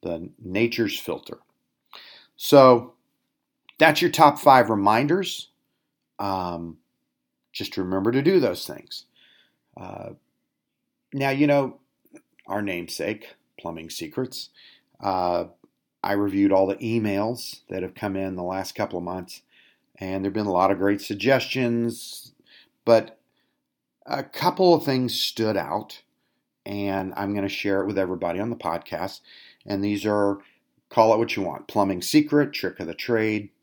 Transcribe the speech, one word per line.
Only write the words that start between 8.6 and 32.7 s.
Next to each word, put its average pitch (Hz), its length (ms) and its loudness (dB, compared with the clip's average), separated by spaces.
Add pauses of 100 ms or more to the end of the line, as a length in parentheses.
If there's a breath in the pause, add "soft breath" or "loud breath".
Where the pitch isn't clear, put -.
things. - 380 -16 (760 soft breath)
Uh, 98 320 -14 (1000)
now, 139 160 0
you 139 180 2
know, 139 320 2 (680)
our 101 160 -6
namesake, 87 760 -6 (220)
Plumbing 82 320 -12
Secrets, - 600 -10 (520 soft breath)
uh, 90 440 -2 (580)
I 101 100 -2
reviewed 101 380 2
all 95 160 4
the 98 80 -2
emails 110 960 -4
that 92 140 -6
have 92 120 -12
come 98 220 -6
in 95 180 -6
the 90 80 -8
last 92 320 -6
couple 98 220 -6
of 87 80 -8
months, 90 360 -10 (580 soft breath)
and 95 240 -6
there've 98 100 -4
been 107 120 -2
a 98 60 -2
lot 92 200 4
of 95 80 0
great 101 220 0
suggestions, 117 1300 -2 (500 soft breath)
but 113 360 4 (840)
a 139 180 -6
couple 175 500 2
of 151 100 2
things 127 360 -2
stood 110 360 -2
out, 90 460 -6 (640)
and 98 500 -4
I'm 101 180 -4
gonna 101 140 -2
share 98 340 -2
it 95 60 -2
with 101 100 -4
everybody 90 420 -4
on 110 100 -4
the 117 60 -6
podcast. 85 680 -8 (440 loud breath)
And 98 180 -4
these 101 220 -2
are, 101 340 0 (500 soft breath)
call 113 240 4
it 107 40 4
what 113 200 -2
you 101 60 -4
want, 80 240 -8
plumbing 98 340 0
secret, 147 500 2
trick - 300 -8